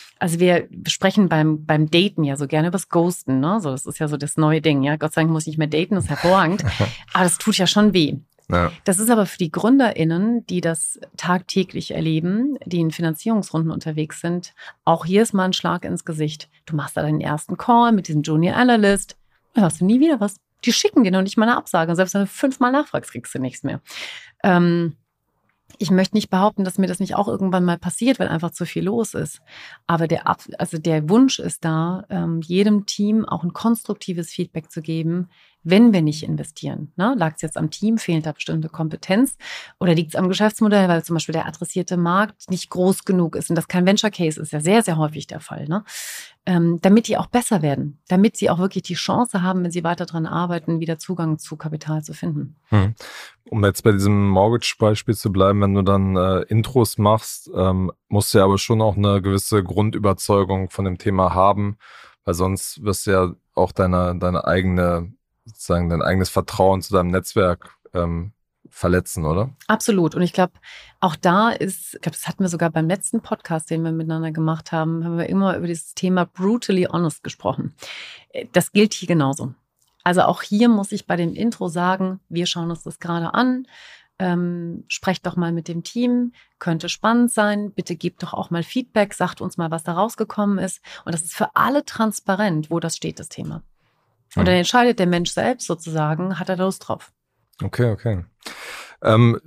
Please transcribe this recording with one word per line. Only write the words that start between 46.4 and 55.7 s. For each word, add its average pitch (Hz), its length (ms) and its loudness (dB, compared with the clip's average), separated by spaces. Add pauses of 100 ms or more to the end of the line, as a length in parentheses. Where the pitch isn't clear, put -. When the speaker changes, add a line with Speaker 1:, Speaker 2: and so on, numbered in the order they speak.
Speaker 1:
Ähm, 170 380 2
damit 208 240 6
die 214 100 0
auch 170 80 -2
besser 233 380 0
werden, 143 340 -2 (100)
damit 196 300 4
sie - 140 2
auch 165 80 0
wirklich 190 240 -2
die 180 100 -8
Chance 190 480 -2
haben, 180 220 0
wenn 175 80 -4
sie 170 120 -6
weiter 170 220 -2
dran 165 220 -4
arbeiten, 170 520 -2
wieder 165 200 -4
Zugang 165 400 -4
zu - 160 -14
Kapital 156 480 -6
zu 156 100 -14
finden. 147 420 -6 (140)
Speaker 2:
Hm. 104 240 2 (560)
Um 104 160 0
jetzt - 180 0
bei 110 80 6
diesem 101 380 4
Mortgage-Beispiel 107 880 2
zu 107 160 -4
bleiben, 98 300 4
wenn 98 120 4